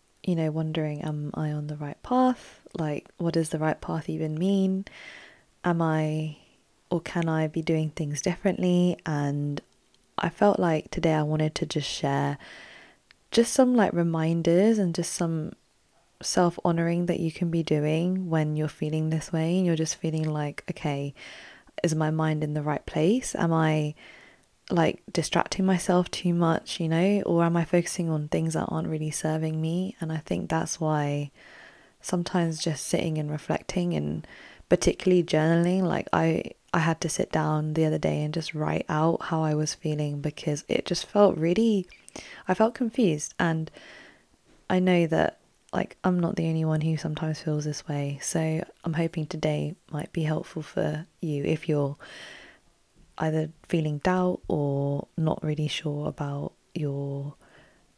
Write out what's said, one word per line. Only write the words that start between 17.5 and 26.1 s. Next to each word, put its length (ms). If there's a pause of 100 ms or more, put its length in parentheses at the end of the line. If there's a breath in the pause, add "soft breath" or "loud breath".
be 120
doing 680
when 260
you're 120
feeling 420
this 200
way 280
and 80
you're 100
just 200
feeling 360
like, 380
"Okay, 420 (720 loud breath)
is 100
my 160
mind 320
in 120
the 80
right 240
place? 480
Am 180
I, 420 (760 loud breath)
like, 320 (100)
distracting 540
myself 440